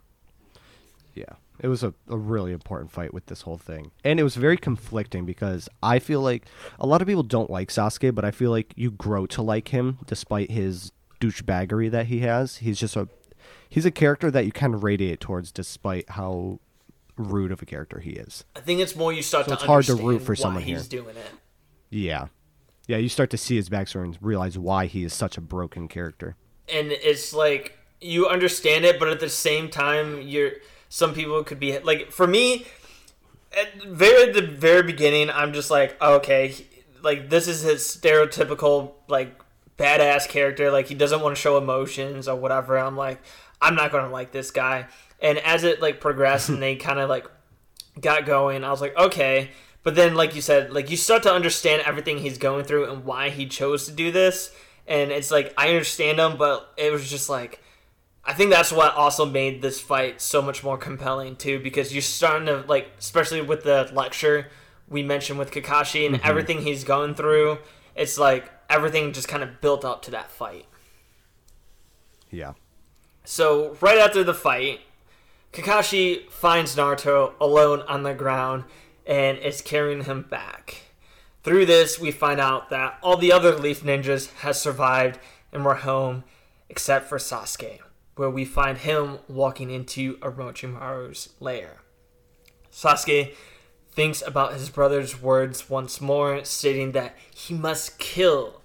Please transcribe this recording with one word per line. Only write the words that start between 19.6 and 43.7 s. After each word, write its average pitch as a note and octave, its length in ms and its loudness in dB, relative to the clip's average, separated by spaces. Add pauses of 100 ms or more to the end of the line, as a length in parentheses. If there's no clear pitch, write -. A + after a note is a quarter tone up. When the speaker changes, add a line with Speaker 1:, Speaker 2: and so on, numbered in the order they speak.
Speaker 1:
hard C#3+ 220 6
to C3 100 2
root A2 60 -4
Speaker 2:
understand A#2 240 0
Speaker 1:
for A#2 80 -2
Speaker 2:
why - 100 0
Speaker 1:
someone F#2 200 -2
Speaker 2:
he's - 280 -8
Speaker 1:
here. B2 100 -8
Speaker 2:
doing A2+ 140 -18
it. A2 160 -16 (580)
Speaker 1:
Yeah. D#2+ 380 -6 (600)
Yeah, A2+ 100 -2
you A2+ 120 0
start - 220 0
to A#2 60 -4
see - 180 -2
his G2 140 -2
backstory F#2+ 340 -6
and E2+ 180 -10
realize F#2+ 380 -4
why F#2+ 280 -2
he F2+ 180 -6
is E2+ 80 -8
such - 240 -6
a F2 40 -12
broken F2 460 -10
character. E2+ 480 -12 (360)
Speaker 2:
And D3+ 200 -4
it's D3 420 0
like, D3+ 460 0 (220)
you F3 260 0
understand E3+ 580 2
it, E3+ 140 6
but D#3+ 80 2
at D#3 120 -2
the D#3 100 -4
same D#3 400 -2
time, D3 520 -2
you're, C#3+ 300 -2 (380)
some D#3+ 260 0
people D#3 280 -4
could D3 160 -12
be, C3+ 200 -4
like, D3+ 320 -2
for F3+ 160 2
me, B3 400 2 (880)
at G3+ 280 -6
very, G3+ 460 8
the G3+ 120 2
very D#3+ 400 6
beginning, D3+ 480 2
I'm D3 200 0
just D3 200 -4
like, C#3+ 280 4
"Okay, C#3 500 6
he, - 180 -14 (340)
like, C#3+ 300 0
this E3 160 4
is D#3+ 140 -4
his D#3 200 2
stereotypical, D3 1080 2 (160)
like, C3 260 0 (460)
badass C#3+ 500 4
character. C#3+ 400 0
Like, C3+ 180 2
he C#3+ 60 -12
doesn't D3 280 2
wanna D3 140 0
show C#3+ 220 2
emotions C3+ 680 -4
or C3 80 -2
whatever." C3 420 -2
I'm C3+ 180 -2
like, C3+ 240 -6 (420)
"I'm D#3+ 140 4